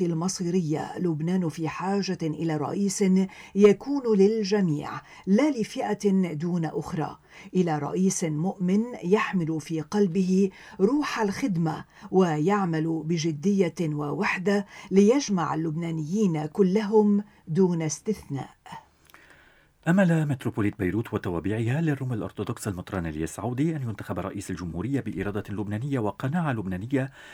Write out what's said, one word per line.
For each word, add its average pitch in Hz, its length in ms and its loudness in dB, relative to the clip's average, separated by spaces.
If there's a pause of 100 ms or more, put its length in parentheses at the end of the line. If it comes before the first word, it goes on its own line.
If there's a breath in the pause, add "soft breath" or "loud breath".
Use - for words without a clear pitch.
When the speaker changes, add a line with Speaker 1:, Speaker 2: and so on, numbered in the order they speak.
Speaker 1:
المصيرية 170 960 -2
لبنان 175 500 0
في 156 200 -6
حاجة 190 520 -2
إلى 160 360 -2
رئيس 190 460 -2 (520 loud breath)
يكون 214 640 4
للجميع 202 360 4
جميع، 165 360 0 (380 loud breath)
لا 254 240 4
لفئة 202 800 0
دون 170 320 -2
أخرى، - 520 -4 (360 loud breath)
إلى 175 240 2
رئيس 175 460 0
مؤمن 180 600 0 (200)
يحمل 170 580 0
في 160 200 -6
قلبه 190 680 2 (300 loud breath)
روح 240 400 0
الخدمة 170 640 -2 (260 loud breath)
ويعمل 165 920 2
بجدية 165 760 0
ووحدة 170 840 -2 (260 loud breath)
ليجمع 202 600 4
اللبنانيين 160 920 -2
كلهم 202 800 4 (240 soft breath)
دون 175 340 2
استثناء. 156 680 -6 (1400 soft breath)
Speaker 2:
أمل 165 400 4
متروبوليت 120 520 -2
بيروت 98 340 -2
وتوابعها 107 680 -2
للروم 135 320 -2
الأرثوذكس 107 540 -6
المطران 90 380 -6
اليسعودي 107 680 -4
أن 143 60 -6
ينتخب 107 380 -8
رئيس 95 320 -8
الجمهورية 90 480 -4
بإرادة 98 500 -6
لبنانية 107 500 -4
وقناعة 139 540 -2
لبنانية 110 580 -4 (220 loud breath)